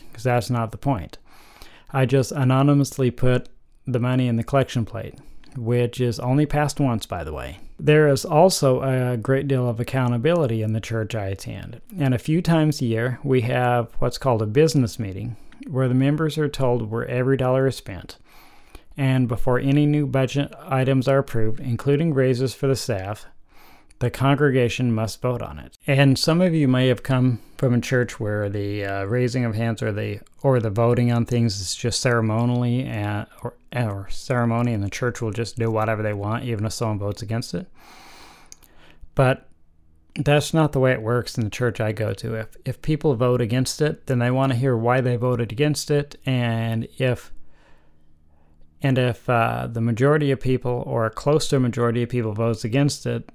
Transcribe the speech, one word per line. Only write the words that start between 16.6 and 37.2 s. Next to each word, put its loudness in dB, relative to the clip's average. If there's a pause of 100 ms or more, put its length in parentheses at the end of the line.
where -4
every 2
dollar 2
is 0
spent, -14 (800)
and 2
before 2
any 4
new 2
budget -2 (100)
items 2
are 4
approved, 2
including 0
raises 2
for -2
the 2
staff, -6 (720)
the -2
congregation 2
must -2
vote -2
on -12
it. -20
And 4
some 2
of 2
you 4
may 4
have 2
come 2 (180)
from 2
a 2
church -2
where -2
the, -4
uh, -4
raising 0
of -2
hands -2
or 0
the, -4 (220)
or 4
the -2
voting 2
on 2
things 0
is -6
just -4
ceremonially 0
and, -6 (160)
or, -8 (220)
or -4
ceremony, 0
and -2
the -4
church -4
will -4
just -6
do 0
whatever 0
they -2
want, -4
even -4
if -4
someone -4
votes -6